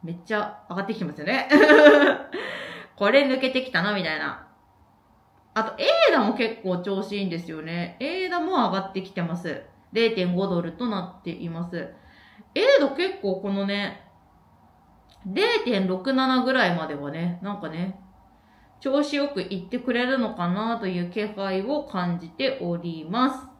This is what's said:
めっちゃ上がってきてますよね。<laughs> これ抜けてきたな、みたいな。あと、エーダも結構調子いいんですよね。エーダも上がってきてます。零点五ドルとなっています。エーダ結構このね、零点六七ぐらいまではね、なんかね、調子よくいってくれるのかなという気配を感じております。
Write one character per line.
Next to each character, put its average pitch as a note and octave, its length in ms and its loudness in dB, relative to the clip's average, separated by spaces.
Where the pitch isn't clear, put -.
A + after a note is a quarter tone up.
め E3 100 -10
っ F3 100 -12
ち G#3+ 120 -6
ゃ - 240 -6
上 F3 60 -8
が G3 80 -4
っ - 20 -4
て A3+ 80 -4
き - 60 -8
て F3+ 60 -4
ま D3 100 -8
す - 60 -16
よ D3 40 -8
ね。 A#3+ 240 -2
<laughs> - 720 -12
こ G3+ 140 2
れ C#4 160 8
抜 C4 140 0
け C4 100 2
て B3+ 140 0
き - 80 -12
た E3 100 0
な、 G#3 120 0
み G3 100 -2
た D#3 120 -2
い D3+ 40 -6
な。 - 280 -8
あ A3 80 0
と、 - 180 -6
エ D#4 60 0
ー - 20 4
ダ D#4 80 4
も G#3+ 160 2
結 A3+ 280 -2
構 F#3 140 -2
調 F#3+ 240 -4
子 G3+ 160 -6
い G3 60 -2
い - 20 -2
ん F#3 40 -2
で E3+ 100 -4
す E3+ 100 -14
よ D#3 140 -10
ね。 F3 360 -6
エ F4+ 280 -4
ー - 20 -4
ダ F4 100 -2
も F4 140 -2
上 A#3 160 2
が F#3+ 120 -2
っ - 120 -10
て F#3+ 80 -6
き - 100 -14
て F3 120 -4
ま E3 120 -4
す。 E3 280 -8
零 A3+ 180 2
点 F3+ 240 -2
五 F#3+ 120 0
ド F3 140 0
ル E3 120 -6
と B3 140 -8
な F#3 320 -6
っ - 40 -20
て E3+ 80 -10
い E3+ 180 -10
ま E3+ 200 -8
す。 E3+ 220 -10
エ D#4+ 80 0
ー - 20 4
ダ C#4 140 2
結 F#4 260 -2
構 F#3+ 200 -4
こ G3+ 80 -6
の G3 160 -2
ね、 G3+ 380 -6
零 G3+ 180 -2
点 G3 220 0
六 F#3+ 260 -2
七 C4 300 2
ぐ C4 100 0
ら A#3+ 140 4
い F3 80 0
ま D#3+ 100 -4
で D3 80 -8
は C#3+ 160 -8
ね、 E3+ 320 -6
な G3+ 120 -8
ん F3 80 -12
か D#3+ 80 -8
ね、 F3 300 -6
調 C#4 220 0
子 D4 140 -2
よ C#4+ 140 0
く F#3+ 120 -6
い F#3 240 -8
っ - 40 -20
て B3 100 -4
く B3+ 120 -4
れ A#3+ 140 0
る C4 140 0
の B3+ 160 -2
か F3 120 -4
な G#3+ 300 -2
と G3+ 80 -6
い F3+ 160 -2
う F3 80 -6
気 G#3 160 -4
配 G3 380 -4
を C#4+ 200 -4
感 F3 360 -4
じ E3+ 100 -14
て - 320 -4
お F3 160 -4
り E3 320 -8
ま B3+ 220 0
す。 - 160 -12